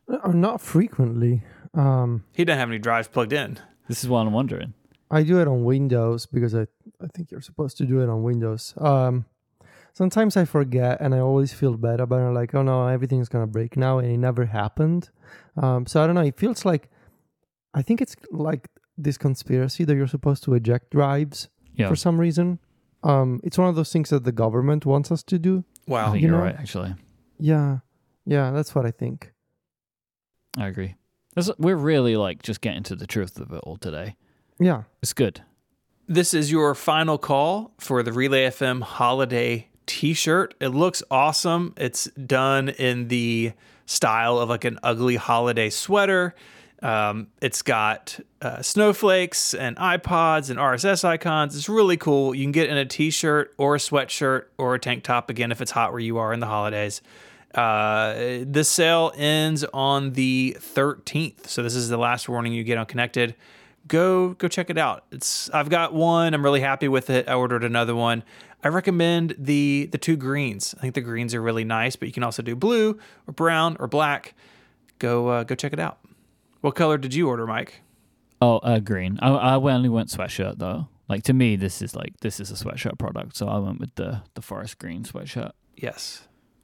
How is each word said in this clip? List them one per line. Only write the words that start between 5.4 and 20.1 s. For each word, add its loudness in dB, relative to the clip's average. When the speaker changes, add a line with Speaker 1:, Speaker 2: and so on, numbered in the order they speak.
Speaker 1:
it 4
on 2
Windows 2
because 0
I, 0
I -10
think -10
you're -14
supposed -8
to -2
do 2
it 2
on -2
Windows. -2
Um, 2
sometimes 2
I 6
forget 2
and 2
I 4
always 2
feel 2
bad 0
about 2
it. 0
Like, -2
"Oh 2
no, 2
everything's 0
gonna 0
break -4
now," 2
and 0
it 0
never 2
happened. 0
Um, 0
so 2
I 4
don't 4
know. 4
It 0
feels 0
like, 0
I 0
think 0
it's -6
like -4
this -2
conspiracy 0
that 2
you're 2
supposed 0